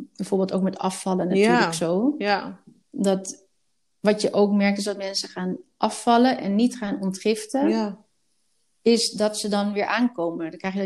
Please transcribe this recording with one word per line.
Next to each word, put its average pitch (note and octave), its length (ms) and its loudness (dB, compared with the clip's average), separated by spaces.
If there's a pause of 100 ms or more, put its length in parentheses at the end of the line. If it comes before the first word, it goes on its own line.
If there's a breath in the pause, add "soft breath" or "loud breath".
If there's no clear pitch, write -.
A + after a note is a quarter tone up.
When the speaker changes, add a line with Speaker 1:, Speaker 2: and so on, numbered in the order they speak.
(160)
Speaker 1:
bijvoorbeeld F#3+ 360 -2
ook F#3+ 100 0
met F#3 160 -2
afvallen F#3 500 -2
natuurlijk G3 320 4
Speaker 2:
Ja. F3 120 2
Speaker 1:
zo. F3+ 460 0
Speaker 2:
Ja. G3 420 -2 (300)
Speaker 1:
Dat F#3+ 560 -2 (540)
wat G#3 220 2
je - 100 0
ook G3+ 200 2
merkt G3+ 260 2
is G3+ 60 -6
dat G3+ 120 -4
mensen G3 320 -8
gaan F#3 280 -6 (200)
afvallen A#3+ 640 2
en G3 160 -2
niet A#3+ 220 2
gaan G3 240 -6
ontgiften. G#3+ 680 -2
Speaker 2:
Ja. G#3+ 300 -2 (840)
Speaker 1:
Is A3+ 300 4
dat G#3+ 260 -2
ze G#3+ 100 -6
dan G3+ 240 0
weer G3+ 140 -2
aankomen. E3+ 640 -2
Dan D#3+ 80 -14
krijg F#3+ 160 -6
je G3+ 120 -4